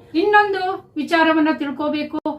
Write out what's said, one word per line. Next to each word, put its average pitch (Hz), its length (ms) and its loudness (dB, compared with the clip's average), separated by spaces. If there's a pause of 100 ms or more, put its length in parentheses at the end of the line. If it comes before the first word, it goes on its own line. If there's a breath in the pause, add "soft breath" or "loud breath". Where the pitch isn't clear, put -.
(160)
ಇನ್ನೊಂದು 392 800 0
ವಿಚಾರವನ್ನ 320 580 2
ತಿಳ್ಕೋಬೇಕು. 302 680 -4 (200)